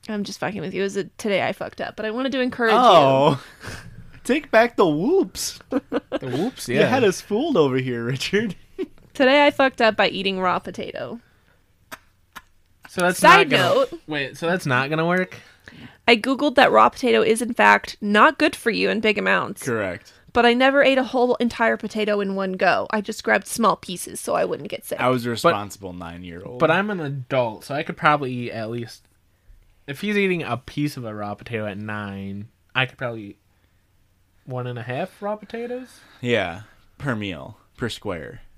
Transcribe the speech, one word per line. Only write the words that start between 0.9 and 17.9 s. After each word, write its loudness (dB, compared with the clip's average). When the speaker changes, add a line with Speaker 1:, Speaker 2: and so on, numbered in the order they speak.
Speaker 1:
a, -4
today -2
I -4
fucked -10
up, -8
but -8
I -4
wanted -4
to -2
encourage 0
you. 6
Speaker 2:
Oh. 6
<laughs> -20
Take -2
back 4
the 4
whoops. 0
<laughs> -16
Speaker 3:
The -4
whoops, -4
Speaker 2:
You -2
Speaker 3:
yeah. 0
Speaker 2:
had 2
us 0
fooled -2
over 2
here, -4
Richard. -4
<laughs> -20
Speaker 1:
Today 4
I 4
fucked 0
up 2
by 2
eating -4
raw 0
potato. -10
Speaker 3:
So -4
that's 2
Speaker 1:
Side 8
Speaker 3:
not 2
gonna, 2
Speaker 1:
note. 0
Speaker 3:
wait, -4
so -4
that's 0
not 2
gonna 0
work? -2
Speaker 1:
I 8
Googled 0
that 6
raw 8
potato 0
is, 2
in -6
fact, 4